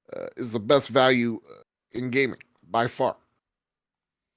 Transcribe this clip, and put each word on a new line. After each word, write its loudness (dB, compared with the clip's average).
uh, -10
is -10
the -4
best 2
value, 2
uh, -20
in -8
gaming 0
by 0
far. -4